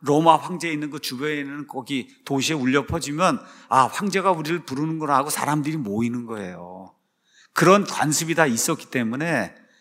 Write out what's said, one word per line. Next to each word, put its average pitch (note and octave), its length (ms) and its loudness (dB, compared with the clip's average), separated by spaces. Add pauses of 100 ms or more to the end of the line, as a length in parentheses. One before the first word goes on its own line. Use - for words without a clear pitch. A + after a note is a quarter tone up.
로마 D#3 360 6
황제 E3 360 -4
있는 D3 180 -6
그 D3+ 80 -10
주변에 D3 380 -6
있는 C#3+ 320 -10
거기 C3 400 -6 (160)
도시에 C#3+ 320 0
울려 C3+ 300 2
퍼지면 D3+ 520 0 (300)
아, C3 140 6
황제가 F#3+ 500 2
우리를 D#3+ 280 -2
부르는구나 D3+ 540 -2
하고 C#3 140 2
사람들이 D3+ 480 -2
모이는 A#2+ 480 -2
거예요. F#2 720 -12 (580)
그런 F#3 320 6
관습이 D3+ 500 -2
다 D#3+ 120 4
있었기 B2+ 400 -2
때문에 B2+ 680 -4 (260)